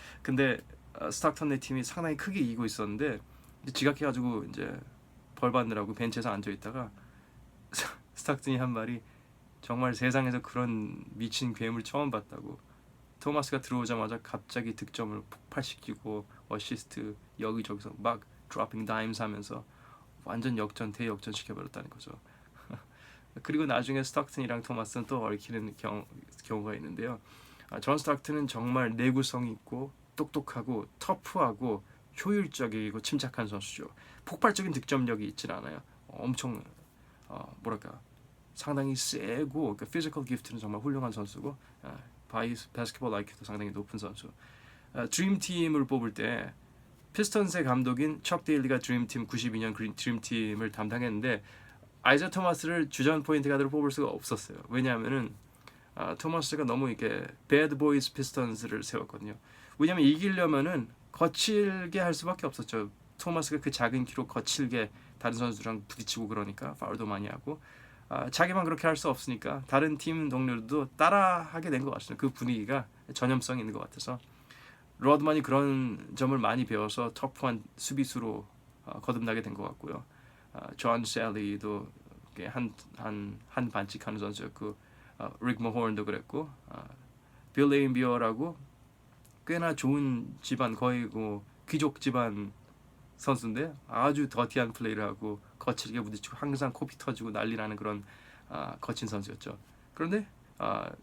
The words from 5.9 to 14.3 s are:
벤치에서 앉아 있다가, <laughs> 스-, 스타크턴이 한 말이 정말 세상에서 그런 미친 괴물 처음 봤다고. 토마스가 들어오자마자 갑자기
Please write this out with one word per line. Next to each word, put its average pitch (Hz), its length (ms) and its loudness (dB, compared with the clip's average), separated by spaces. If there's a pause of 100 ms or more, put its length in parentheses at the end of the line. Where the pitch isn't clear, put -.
벤치에서 117 360 -2
앉아 101 200 -2
있다가, 110 400 -8 (400)
<laughs> - 420 -20
스-, - 140 -2 (280)
스타크턴이 139 440 0
한 127 120 2
말이 117 300 -4 (600)
정말 123 340 0
세상에서 123 480 2
그런 113 680 -2
미친 117 440 -2
괴물 113 280 -2
처음 143 280 0
봤다고. - 480 -8 (640)
토마스가 143 420 0
들어오자마자 117 600 -2
갑자기 113 540 -6